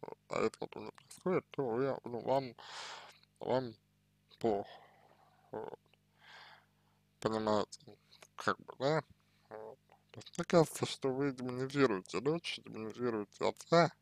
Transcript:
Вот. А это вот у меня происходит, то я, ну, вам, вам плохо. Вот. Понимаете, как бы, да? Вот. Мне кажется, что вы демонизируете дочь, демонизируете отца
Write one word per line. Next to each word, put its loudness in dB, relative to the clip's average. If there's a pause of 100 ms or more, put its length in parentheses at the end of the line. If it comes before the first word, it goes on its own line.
Вот. -14 (120)
А -2
это -2
вот -10
у -10
меня -10
происходит, -4
то -2
я, -2
ну, -8
вам, 0 (840)
вам 0 (640)
плохо. 2 (800)
Вот. -10 (1400)
Понимаете, 2 (560)
как 0
бы, -18
да? 2 (460)
Вот. -14 (380)
Мне -6
кажется, 6
что -2
вы 0
демонизируете 2
дочь, -2
демонизируете -2
отца 4 (100)